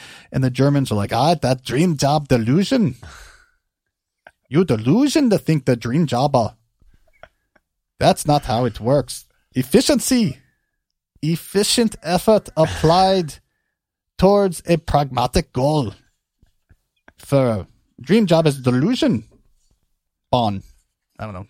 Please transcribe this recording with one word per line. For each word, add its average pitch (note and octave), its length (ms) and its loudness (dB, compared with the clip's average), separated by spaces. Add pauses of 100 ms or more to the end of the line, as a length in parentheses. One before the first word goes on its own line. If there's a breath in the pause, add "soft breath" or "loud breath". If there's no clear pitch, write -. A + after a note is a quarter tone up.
(320 loud breath)
and C3 120 -2
the B2+ 60 2
Germans C3+ 420 0
are A2+ 40 -2
like, G2+ 180 -4
"Ah, C#3+ 220 2
that B2+ 280 -4
dream E3+ 340 0
job D3 300 0
delusion. D3+ 680 0 (1500 loud breath)
You D#3 160 2
delusion A#3 640 0
to F#3+ 80 2
think D#3 280 -2
the B2+ 100 2
dream B2 320 -2
job, C3+ 280 -2
uh, A2+ 180 0 (1500)
that's F3 260 2
not D3 200 0
how A#2+ 200 -2
it A2 140 -6
works. B2+ 480 -4 (260)
Efficiency. A#3 840 0 (840)
Efficient G3+ 800 -2
effort F#3 560 0
applied E3+ 800 2 (840)
towards G3 480 2
a E3+ 120 2
pragmatic C3+ 760 -4
goal. C3+ 400 -2 (1300)
For B2 480 0 (340)
dream G#3 240 2
job E3 220 2
is C#3 160 -2
delusion. B2+ 640 0 (1040)
Bon." G#2+ 320 -2 (560)
I G#2+ 60 -12
don't G#2 100 -14
know. F#2 140 -16